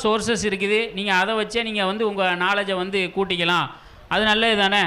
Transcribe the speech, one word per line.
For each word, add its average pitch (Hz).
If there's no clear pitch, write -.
சோர்சஸ் 214
இருக்குது, 202
நீங்க 196
அதை 196
வச்சே 220
நீங்க 214
வந்து 214
உங்க 196
நாலேஜை 196
வந்து 185
கூட்டிக்கலாம், 175
அது 190
நல்லது 220
தானே 196